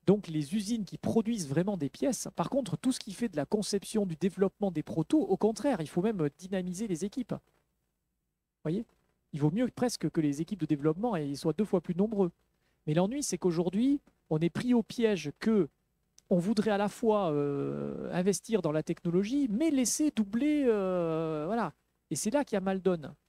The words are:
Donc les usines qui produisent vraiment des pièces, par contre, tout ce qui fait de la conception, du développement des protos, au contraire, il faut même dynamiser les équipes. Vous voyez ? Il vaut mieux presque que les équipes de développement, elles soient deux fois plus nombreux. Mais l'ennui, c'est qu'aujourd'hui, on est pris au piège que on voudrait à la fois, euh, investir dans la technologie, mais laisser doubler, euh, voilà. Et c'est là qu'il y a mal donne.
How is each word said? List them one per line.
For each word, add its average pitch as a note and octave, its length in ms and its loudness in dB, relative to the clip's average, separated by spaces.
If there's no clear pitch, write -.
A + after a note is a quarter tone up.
Donc G3 240 4
les D#3 260 -4
usines G#3+ 300 -2
qui - 140 -12
produisent G#3+ 500 -2
vraiment F3+ 300 0
des C#3+ 100 -2
pièces, - 480 -4
par - 140 -4
contre, B3 260 -2
tout B3+ 160 0
ce - 80 -6
qui F#3+ 140 -12
fait A#3 160 -4
de D#3 60 -8
la C#3 100 -2
conception, - 580 -2
du E3+ 120 -4
développement G3 540 -2
des D#3 120 -4
protos, B3+ 400 0
au F#3+ 160 0
contraire, A3+ 420 0
il D3 80 -4
faut F3 140 -2
même F#3+ 260 0
dynamiser F#3 480 -4
les F#3 200 -4
équipes. - 260 -6
Vous - 1300 -18
voyez ? F#3 200 -4
Il D3 80 -6
vaut D3+ 120 4
mieux A#3 160 2
presque - 420 -2
que E3+ 100 0
les D3 220 0
équipes F#3+ 180 -6
de D#3 60 -2
développement, D#3+ 500 0
elles C#3+ 220 -4
soient D#3+ 160 0
deux G#3 100 0
fois F#3 160 2
plus F3 140 -6
nombreux. G3 380 2
Mais D3+ 60 0
l'ennui, G3+ 300 2
c'est - 160 -4
qu'aujourd'hui, F#3 640 2
on D#3 100 0
est E3+ 120 2
pris B3 240 0
au A#3 80 4
piège G3 560 0
que G#3 320 2
on F3+ 100 4
voudrait G#3 340 2
à G3 60 2
la G#3 100 2
fois, G3+ 440 2
euh, C#3+ 800 -2
investir F#3 480 0
dans D3+ 120 0
la D#3 100 0
technologie, G3+ 680 0
mais C#4+ 220 2
laisser C#4+ 400 2
doubler, B3+ 560 0
euh, E3 800 0
voilà. G#3 260 -2
Et D3+ 60 -2
c'est G#3+ 140 -2
là C#4+ 140 2
qu'il - 120 -4
y - 20 2
a - 20 2
mal F#3+ 200 -2
donne. E3+ 340 0